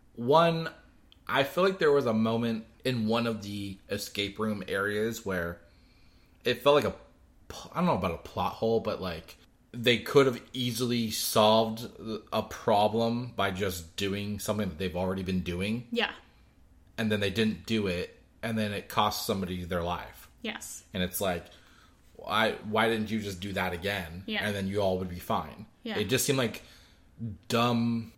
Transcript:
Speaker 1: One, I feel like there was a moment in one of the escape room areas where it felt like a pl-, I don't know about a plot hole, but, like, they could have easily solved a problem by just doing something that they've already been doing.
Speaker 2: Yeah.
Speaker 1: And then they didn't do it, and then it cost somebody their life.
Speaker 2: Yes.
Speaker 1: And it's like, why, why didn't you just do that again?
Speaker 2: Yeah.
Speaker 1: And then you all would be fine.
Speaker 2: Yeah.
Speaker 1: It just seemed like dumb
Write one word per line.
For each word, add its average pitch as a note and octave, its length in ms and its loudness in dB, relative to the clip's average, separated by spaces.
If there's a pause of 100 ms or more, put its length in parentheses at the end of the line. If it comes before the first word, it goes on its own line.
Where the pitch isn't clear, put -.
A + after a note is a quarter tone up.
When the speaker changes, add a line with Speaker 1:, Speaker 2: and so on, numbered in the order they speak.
(160)
Speaker 1:
One, E3 540 4 (580)
I C3+ 160 2
feel F3 200 0
like F#3+ 160 2
there D#3 120 6
was C#3 140 4
a A#2 80 2
moment A2+ 520 0 (200)
in A#2+ 220 0
one A#2 180 2
of A2+ 160 -2
the G2+ 360 -8 (120)
escape G2+ 480 -4
room G#2+ 300 -2
areas G#2 580 -2
where F2 340 -4 (840)
it B2 180 -2
felt C#3+ 140 6
like B2 100 4
a F#2 100 -2 (520)
pl-, - 260 -16
I - 40 -6
don't F3 100 2
know D#3+ 80 4
about F#2 160 0
a E2 60 -4
plot F#2 360 -4
hole, A2+ 280 2
but, G2 200 -4
like, E2+ 360 -8 (360)
they A#2+ 260 2
could C#3 260 6
have A#2+ 160 -2 (100)
easily A#2+ 600 -2
solved A2 760 4 (460)
a A2 100 0
problem A2+ 920 2
by G2 140 2
just F2+ 440 -4
doing G2+ 420 -2
something G#2 300 -2
that D#2+ 100 -6
they've F2 200 -2
already F#2+ 260 0
been F#2 160 0
doing. G2 520 -4
Speaker 2:
Yeah. A#3 200 -2 (840)
Speaker 1:
And A2 120 0
then G#2 120 2
they G2+ 80 2
didn't F#2+ 360 0
do A2 220 0
it, F2 320 -4 (240)
and A2+ 140 -2
then G#2 160 0
it - 160 -8
cost - 360 0
somebody F#2 380 -2
their F2 180 -2
life. - 460 -6 (140)
Speaker 2:
Yes. - 420 -10 (100)
Speaker 1:
And - 80 -2
it's F3+ 200 -2
like, F2+ 240 -2 (720)
why, G#2+ 380 0 (140)
why A2 200 4
didn't G#2+ 220 0
you A2 100 0
just G2 180 -6
do G2+ 140 -6
that F#2 180 0
again? F2+ 540 -4
Speaker 2:
Yeah. G#3+ 200 -4
Speaker 1:
And G#2 80 0
then G2 140 -2
you G2+ 140 0
all F#2+ 160 2
would F#2 120 -4
be F2 100 -8
fine. F#2 460 -4 (180)
Speaker 2:
Yeah. A3 140 -6
Speaker 1:
It G#2 120 -2
just B2+ 160 2
seemed C3+ 120 2
like A#2 260 -2 (840)
dumb A#2 720 2